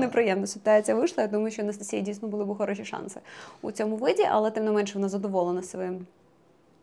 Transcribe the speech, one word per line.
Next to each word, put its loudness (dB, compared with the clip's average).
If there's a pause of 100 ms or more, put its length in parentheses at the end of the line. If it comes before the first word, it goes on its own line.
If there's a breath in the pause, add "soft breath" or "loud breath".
неприємна 2
ситуація 4
вийшла. 2
Я 0
думаю, 0
що -6
Анастасії -4
дійсно -6
були -2
б -4
хороші -2
шанси -10 (420 loud breath)
у -6
цьому -2
виді, 4
але 4
тим -2
не 2
менше 2
вона 0
задоволена 0
своїм -8 (760)